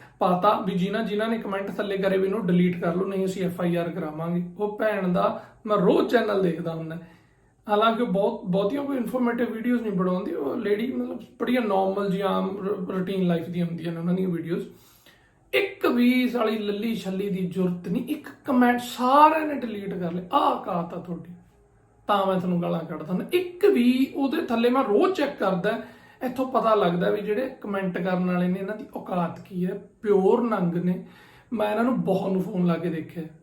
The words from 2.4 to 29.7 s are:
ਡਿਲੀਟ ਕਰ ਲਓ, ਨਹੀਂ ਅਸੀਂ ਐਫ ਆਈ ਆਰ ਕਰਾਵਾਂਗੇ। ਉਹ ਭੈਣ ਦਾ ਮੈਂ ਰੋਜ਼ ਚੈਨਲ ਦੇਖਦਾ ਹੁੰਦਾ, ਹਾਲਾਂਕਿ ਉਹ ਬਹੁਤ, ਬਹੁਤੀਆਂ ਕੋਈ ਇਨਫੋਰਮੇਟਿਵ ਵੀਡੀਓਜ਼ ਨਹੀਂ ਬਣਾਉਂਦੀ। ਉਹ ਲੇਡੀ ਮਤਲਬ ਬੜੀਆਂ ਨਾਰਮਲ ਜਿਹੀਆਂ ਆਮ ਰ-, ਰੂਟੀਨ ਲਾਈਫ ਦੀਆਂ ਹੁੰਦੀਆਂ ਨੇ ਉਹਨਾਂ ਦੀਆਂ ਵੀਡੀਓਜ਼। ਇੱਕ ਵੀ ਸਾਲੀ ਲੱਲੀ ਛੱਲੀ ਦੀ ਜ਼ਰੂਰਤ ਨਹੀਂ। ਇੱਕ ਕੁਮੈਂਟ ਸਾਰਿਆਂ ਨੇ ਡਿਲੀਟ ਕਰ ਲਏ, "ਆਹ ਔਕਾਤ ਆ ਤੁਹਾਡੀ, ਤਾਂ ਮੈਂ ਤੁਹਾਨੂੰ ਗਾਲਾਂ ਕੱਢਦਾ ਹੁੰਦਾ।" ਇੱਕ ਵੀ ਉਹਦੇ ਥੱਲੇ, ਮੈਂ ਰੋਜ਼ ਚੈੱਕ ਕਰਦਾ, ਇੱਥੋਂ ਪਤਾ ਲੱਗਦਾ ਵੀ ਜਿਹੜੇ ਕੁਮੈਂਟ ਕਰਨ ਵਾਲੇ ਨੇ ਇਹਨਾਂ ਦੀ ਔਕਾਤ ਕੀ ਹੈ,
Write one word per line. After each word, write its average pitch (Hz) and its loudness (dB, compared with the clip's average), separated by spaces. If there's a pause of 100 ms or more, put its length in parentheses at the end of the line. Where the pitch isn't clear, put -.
ਡਿਲੀਟ 175 4
ਕਰ 170 0
ਲਓ, 185 0
ਨਹੀਂ 190 -2
ਅਸੀਂ 185 -2
ਐਫ 175 -4
ਆਈ 175 0
ਆਰ 170 0
ਕਰਾਵਾਂਗੇ। 165 -4 (160)
ਉਹ 208 -2
ਭੈਣ 202 0
ਦਾ 196 2 (220)
ਮੈਂ 208 2
ਰੋਜ਼ 220 4
ਚੈਨਲ 214 2
ਦੇਖਦਾ 165 0
ਹੁੰਦਾ, 160 -8 (680)
ਹਾਲਾਂਕਿ 226 4
ਉਹ 233 0
ਬਹੁਤ, 202 0
ਬਹੁਤੀਆਂ 202 0
ਕੋਈ 277 -2
ਇਨਫੋਰਮੇਟਿਵ 240 0
ਵੀਡੀਓਜ਼ 233 -2
ਨਹੀਂ 214 -4
ਬਣਾਉਂਦੀ। 180 -2
ਉਹ 254 -4
ਲੇਡੀ 220 -2
ਮਤਲਬ 247 -6 (220)
ਬੜੀਆਂ 247 0
ਨਾਰਮਲ 196 0
ਜਿਹੀਆਂ 196 0
ਆਮ 190 -2
ਰ-, 190 -4
ਰੂਟੀਨ 185 -2
ਲਾਈਫ 170 0
ਦੀਆਂ 175 -2
ਹੁੰਦੀਆਂ 165 -6
ਨੇ 165 -6
ਉਹਨਾਂ 175 0
ਦੀਆਂ 185 0
ਵੀਡੀਓਜ਼। 160 -4 (840)
ਇੱਕ - 0
ਵੀ 247 4
ਸਾਲੀ 220 0
ਲੱਲੀ 202 -2
ਛੱਲੀ 190 -4
ਦੀ 185 -2
ਜ਼ਰੂਰਤ 180 -2
ਨਹੀਂ। 208 -2
ਇੱਕ 294 -6 (180)
ਕੁਮੈਂਟ 247 4
ਸਾਰਿਆਂ 302 4
ਨੇ 294 -4
ਡਿਲੀਟ 208 -6
ਕਰ 175 -4
ਲਏ, 180 -4
"ਆਹ 285 4
ਔਕਾਤ 202 -2
ਆ 170 -8
ਤੁਹਾਡੀ, - -10 (760)
ਤਾਂ 196 2
ਮੈਂ 190 2
ਤੁਹਾਨੂੰ 175 0
ਗਾਲਾਂ 170 -2
ਕੱਢਦਾ 160 -8
ਹੁੰਦਾ।" - -4
ਇੱਕ 359 2
ਵੀ 254 4
ਉਹਦੇ 269 0
ਥੱਲੇ, 233 2
ਮੈਂ 269 2
ਰੋਜ਼ 277 4
ਚੈੱਕ - -2
ਕਰਦਾ, 196 0 (400)
ਇੱਥੋਂ 254 -4
ਪਤਾ 220 2
ਲੱਗਦਾ 180 2
ਵੀ 208 0
ਜਿਹੜੇ 214 -2
ਕੁਮੈਂਟ 196 -4
ਕਰਨ 180 0
ਵਾਲੇ 180 2
ਨੇ 190 0
ਇਹਨਾਂ 202 -6
ਦੀ 226 -12 (120)
ਔਕਾਤ 180 -4
ਕੀ 180 -6
ਹੈ, 202 -6 (200)